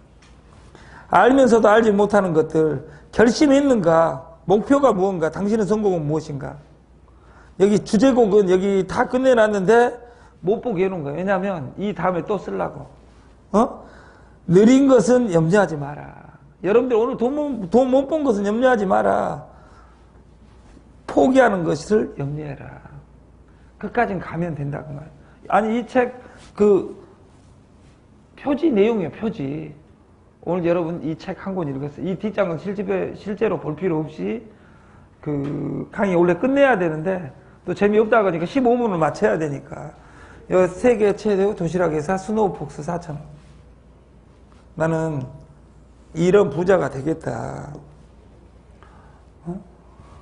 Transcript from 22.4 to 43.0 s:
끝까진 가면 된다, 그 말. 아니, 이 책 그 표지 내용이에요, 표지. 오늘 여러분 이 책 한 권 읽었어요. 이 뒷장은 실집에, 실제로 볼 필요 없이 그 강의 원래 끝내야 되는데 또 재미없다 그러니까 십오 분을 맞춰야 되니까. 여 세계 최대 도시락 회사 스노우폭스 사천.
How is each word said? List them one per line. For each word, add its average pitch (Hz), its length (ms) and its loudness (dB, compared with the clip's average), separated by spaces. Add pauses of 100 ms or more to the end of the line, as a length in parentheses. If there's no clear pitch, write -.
끝까진 202 400 -4
가면 165 360 -8
된다, 143 320 -8
그 147 60 -14
말. 143 180 -16 (380)
아니, 220 320 0
이 226 60 -10
책 247 280 0 (400)
그 - 480 2 (1400)
표지 285 320 -2
내용이에요, 202 420 0
표지. 151 640 -8 (680)
오늘 170 240 -4
여러분 170 360 -2
이 156 140 -6
책 - 300 -12
한 190 80 -8
권 175 140 -4
읽었어요. 139 380 -8
이 185 120 -4
뒷장은 196 400 -4
실집에, 185 560 -6
실제로 196 460 -4
볼 151 160 -8
필요 170 220 -2
없이 180 480 -8 (720)
그 147 720 -6
강의 202 220 0
원래 175 200 4
끝내야 262 440 2
되는데 165 540 -4 (320)
또 180 80 -6
재미없다 214 500 2
그러니까 190 220 0
십오 240 320 2
분을 220 220 -2
맞춰야 160 400 0
되니까. 143 540 -8 (580)
여 185 160 4
세계 208 500 0
최대 202 380 0
도시락 170 380 -2
회사 156 260 -2
스노우폭스 190 640 -4
사천. 165 360 -8 (1600)